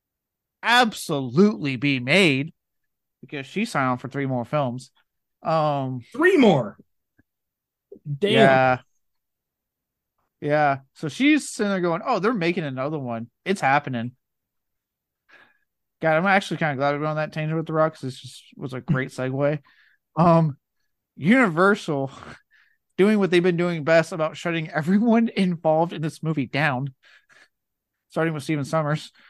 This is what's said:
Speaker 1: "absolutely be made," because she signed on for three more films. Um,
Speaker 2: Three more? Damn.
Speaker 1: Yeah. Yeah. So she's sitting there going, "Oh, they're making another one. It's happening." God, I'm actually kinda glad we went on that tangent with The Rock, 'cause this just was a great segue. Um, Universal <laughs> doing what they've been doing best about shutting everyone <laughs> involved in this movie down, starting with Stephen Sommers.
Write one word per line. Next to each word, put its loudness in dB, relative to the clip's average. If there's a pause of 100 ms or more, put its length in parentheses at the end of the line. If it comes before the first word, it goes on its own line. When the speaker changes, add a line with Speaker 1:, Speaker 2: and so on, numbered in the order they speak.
(600)
Speaker 1:
"absolutely 2
be 0
made," 0 (680)
because -12
she -6
signed -2
on -4
for -12
three -6
more -4
films. -4 (500)
Um, -2 (100)
Speaker 2:
Three 2
more? 4 (1400)
Damn. 0
Speaker 1:
Yeah. 4 (1600)
Yeah. 2 (160)
So -8
she's 2
sitting -4
there -2
going, 0
"Oh, 0
they're 0
making -2
another -6
one. -8 (160)
It's -4
happening." 0 (1900)
God, 2
I'm 0
actually 0
kinda -4
glad -2
we -4
went -4
on -6
that -6
tangent -4
with -4
The -8
Rock, 0
'cause -20
this -10
just -20 (120)
was -12
a -10
great -2
segue. -4 (560)
Um, 4 (580)
Universal 2
<laughs> -20
doing 4
what 2
they've 4
been 2
doing -2
best 4
about -4
shutting -4
everyone 2
<laughs> -10
involved 0
in -6
this -6
movie -2
down, -4 (1160)
starting -2
with -10
Stephen -4
Sommers. -4 (180)